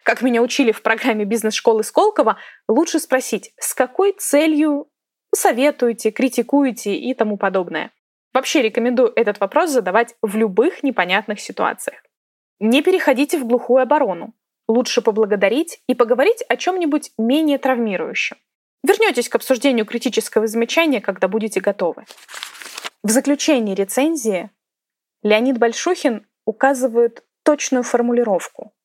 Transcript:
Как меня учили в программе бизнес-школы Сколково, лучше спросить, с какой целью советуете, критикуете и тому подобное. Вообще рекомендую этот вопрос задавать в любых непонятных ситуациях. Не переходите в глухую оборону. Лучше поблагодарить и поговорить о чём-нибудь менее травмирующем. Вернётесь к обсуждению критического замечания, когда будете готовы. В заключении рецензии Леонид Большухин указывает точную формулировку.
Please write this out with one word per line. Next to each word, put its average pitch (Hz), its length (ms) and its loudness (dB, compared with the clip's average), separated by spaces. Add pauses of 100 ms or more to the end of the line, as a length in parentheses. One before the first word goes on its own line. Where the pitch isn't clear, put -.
Как 226 180 0
меня 233 200 2
учили 240 300 2
в - 120 -4
программе 220 420 0
бизнес-школы 220 580 0
Сколково, 311 540 2 (300)
лучше 302 320 0
спросить, - 580 -4
с - 160 -8
какой 381 400 0
целью 294 760 0 (440)
советуете, 247 800 0
критикуете 240 840 0
и 247 200 -4
тому 214 220 -2
подобное. 185 540 -2 (400)
Вообще 269 300 0
рекомендую 233 540 2
этот 214 240 0
вопрос 302 320 0
задавать 220 500 0
в 202 140 -4
любых 220 480 0
непонятных 208 560 -2
ситуациях. - 640 -6 (560)
Не 240 240 2
переходите 302 560 2
в 247 80 -6
глухую 240 340 2
оборону. 220 520 0 (340)
Лучше 233 340 0
поблагодарить 208 840 0
и 254 80 0
поговорить 247 520 2
о - 100 -2
чём-нибудь 339 600 -2
менее 277 400 2
травмирующем. 226 800 -4 (460)
Вернётесь 381 460 2
к - 60 -8
обсуждению 247 500 0
критического 226 600 -2
замечания, 233 540 0
когда 190 260 -2
будете 208 320 -2
готовы. 190 460 -2 (1000)
В 202 60 -2
заключении 262 680 0
рецензии 220 760 -2 (720)
Леонид 233 360 2
Большухин 233 680 0 (200)
указывает 240 760 0 (200)
точную 277 400 2
формулировку. 240 880 -2 (120)